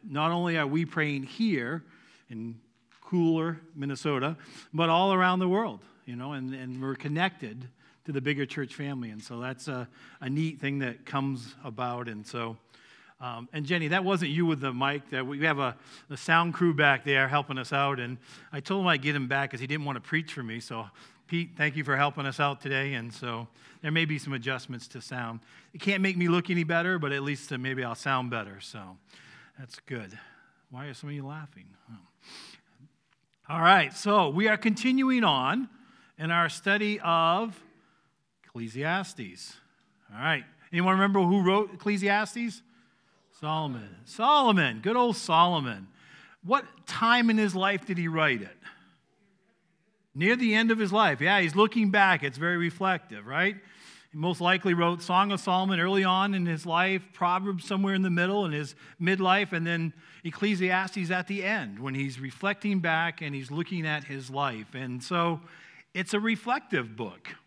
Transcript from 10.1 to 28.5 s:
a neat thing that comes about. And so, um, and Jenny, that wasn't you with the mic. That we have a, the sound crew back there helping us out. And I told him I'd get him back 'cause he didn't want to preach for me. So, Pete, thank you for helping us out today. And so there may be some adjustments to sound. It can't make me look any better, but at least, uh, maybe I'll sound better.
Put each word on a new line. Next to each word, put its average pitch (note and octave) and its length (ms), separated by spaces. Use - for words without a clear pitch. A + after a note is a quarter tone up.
a C3 80
neat D3+ 300
thing C#3 200
that B2 260
comes C3+ 480
about. B2 440
And G#2+ 180
so, A2+ 320
um, A#2+ 320
and D3+ 120
Jenny, D#3+ 240
that F#3 140
wasn't F3+ 280
you E3+ 140
with D#3+ 140
the C3 140
mic. C#3 360
That C3 160
we C#3+ 200
have D#3 120
a, C3 200
the C#3+ 80
sound E3+ 360
crew F3 200
back C#3+ 320
there C3+ 220
helping C#3 300
us B2 140
out. C#3 280
And B2 180
I C#3+ 80
told F#3+ 220
him F#3 60
I'd D3+ 140
get C#3+ 140
him C3+ 120
back C#3 240
'cause B2+ 80
he C3 80
didn't D3 180
want C#3 100
to A2+ 60
preach D#3+ 320
for C3+ 100
me. A2+ 160
So, A2+ 280
Pete, E3+ 280
thank D3+ 200
you D3+ 80
for C#3 120
helping C#3+ 300
us C3+ 140
out C#3+ 200
today. C#3 340
And A#2 200
so A#2 340
there D#3 100
may D#3+ 140
be D3+ 140
some C#3 140
adjustments B2+ 560
to B2+ 120
sound. A#2 380
It D#3+ 80
can't G3 200
make F#3+ 160
me F3 100
look F3 220
any F3 140
better, E3+ 360
but C#3+ 120
at C#3 120
least, C#3 300
uh, C3 40
maybe C3 260
I'll A#2 120
sound B2+ 360
better. G2+ 280